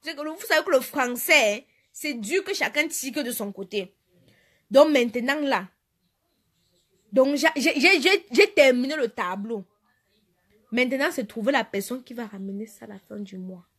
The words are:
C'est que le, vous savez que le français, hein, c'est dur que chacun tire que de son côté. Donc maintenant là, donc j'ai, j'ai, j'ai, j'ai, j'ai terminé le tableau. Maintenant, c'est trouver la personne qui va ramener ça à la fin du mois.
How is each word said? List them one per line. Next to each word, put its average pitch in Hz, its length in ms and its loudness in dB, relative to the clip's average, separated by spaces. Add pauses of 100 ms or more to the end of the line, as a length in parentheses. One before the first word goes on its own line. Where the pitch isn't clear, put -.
C'est 320 120 -10
que 285 60 -12
le, 302 100 -8
vous - 160 -14
savez 311 180 2
que 403 60 -4
le 269 100 4
français, 247 720 2
hein, 226 60 -12 (320)
c'est 294 220 -8
dur 247 300 -4
que 381 100 -6
chacun 294 320 -2
tire 269 280 -8
que 302 60 -2
de 247 120 -4
son 202 200 -6
côté. 190 440 -8 (720)
Donc 294 200 8
maintenant 247 500 0
là, 240 260 -2 (1400)
donc 262 260 4
j'ai, 294 200 2
j'ai, 285 240 0
j'ai, 349 200 4
j'ai, 370 300 2
j'ai 247 220 4
terminé 262 420 4
le 269 140 -2
tableau. 202 560 -6 (1080)
Maintenant, 254 380 0
c'est 262 160 -6
trouver 226 240 -4
la 262 140 2
personne 247 400 -8
qui 247 100 -18
va 233 120 -10
ramener 196 400 -12
ça 220 180 -20
à 220 40 -20
la 202 120 -18
fin - 160 -18
du 196 200 -14
mois. 185 300 -14 (120)